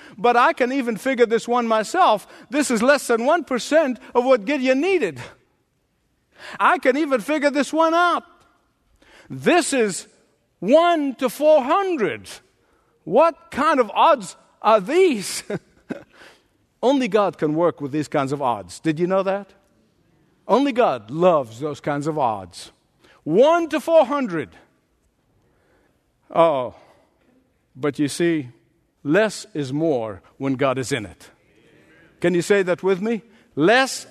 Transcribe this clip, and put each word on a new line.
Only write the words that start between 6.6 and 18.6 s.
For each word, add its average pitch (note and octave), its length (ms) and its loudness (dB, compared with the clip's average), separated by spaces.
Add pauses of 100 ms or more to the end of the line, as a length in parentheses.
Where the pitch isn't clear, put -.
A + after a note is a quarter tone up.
I C#4 180 2
can C4 180 0
even C#4 240 0
figure C#4+ 300 0
this C#4 220 -2
one D#4+ 220 2
out. E4+ 300 0 (1040)
This F3+ 440 0
is G#3+ 340 -2 (540)
one D4 560 2
to C4 120 -4
four D4+ 360 2
hundred. C4 680 -2 (720)
What C#4+ 480 0
kind D4 300 0
of G#3+ 120 -2
odds B3 440 2 (260)
are G#3+ 180 4
these?" B3+ 680 0
<laughs> - 40 -8 (1300)
Only B3+ 260 0
God F#3+ 300 0
can D3+ 160 -2
work E3 260 0
with C#3 120 -8
these D3+ 160 -4
kinds C#3 220 -2
of C#3+ 120 -6
odds. G#2 360 -4